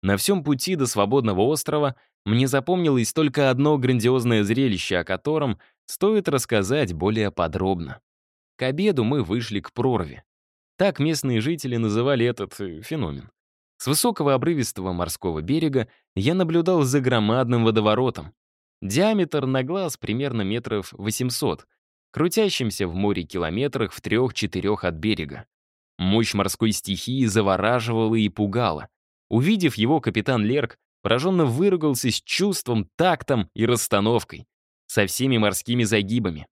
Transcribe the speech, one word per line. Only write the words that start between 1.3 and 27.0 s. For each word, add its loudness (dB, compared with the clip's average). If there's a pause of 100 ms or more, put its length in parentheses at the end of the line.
острова 0 (300)
мне 2
запомнилось 2
только 2
одно 4
грандиозное 2
зрелище, 0
о -2
котором -2 (280)
стоит 0
рассказать 0
более 0
подробно. -4 (540)
К -6
обеду 0
мы 0
вышли -2
к -16
прорве. -2 (500)
Так 0
местные 0
жители -4
называли 2
этот, -4
э, -10
феномен. -6 (480)
С -8
высокого 2
обрывистого -2
морского -4
берега 0 (260)
я 2
наблюдал 2
за 2
громадным 2
водоворотом. 2 (480)
Диаметр 0
на 0
глаз -4
примерно -4
метров -4
восемьсот, -4 (440)
крутящимся 0
в -6
море 0
километрах -4
в -16
трёх-четырёх -2
от -2
берега. -6 (520)
Мощь 2
морской 0
стихии -4